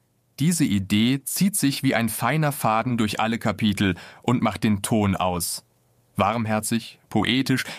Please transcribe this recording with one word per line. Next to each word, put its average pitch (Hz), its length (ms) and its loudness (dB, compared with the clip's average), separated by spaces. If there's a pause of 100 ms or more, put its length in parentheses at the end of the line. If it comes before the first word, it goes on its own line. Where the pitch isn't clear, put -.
(400)
Diese 160 240 2
Idee 104 600 2
zieht - 320 0
sich 139 260 0
wie 135 100 2
ein 113 140 2
feiner 139 460 0
Faden 113 440 0
durch 107 220 0
alle 113 180 0
Kapitel 101 580 0 (260)
und 120 200 2
macht 107 220 -2
den 104 180 2
Ton 104 360 0
aus. 87 480 -4 (500)
Warmherzig, 110 960 -2
poetisch, 127 560 0 (140)